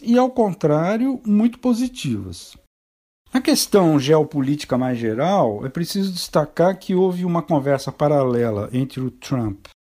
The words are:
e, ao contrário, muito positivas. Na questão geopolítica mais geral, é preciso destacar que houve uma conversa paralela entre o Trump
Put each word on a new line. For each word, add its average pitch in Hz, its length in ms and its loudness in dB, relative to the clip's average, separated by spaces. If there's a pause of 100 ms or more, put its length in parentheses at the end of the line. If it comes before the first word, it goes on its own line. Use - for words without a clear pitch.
e, 240 140 4
ao 254 100 2
contrário, 214 960 0
muito 214 320 2
positivas. 151 960 -4 (800)
Na 254 80 0
questão 180 580 4
geopolítica 147 760 0
mais 127 220 -2
geral, 117 640 0
é 135 40 -6
preciso 190 440 -4
destacar 175 640 0
que - 160 -6
houve 180 320 0
uma 170 160 -2
conversa 139 500 -2
paralela 120 800 0
entre 131 300 -4
o 127 80 -4
Trump 113 560 -6 (200)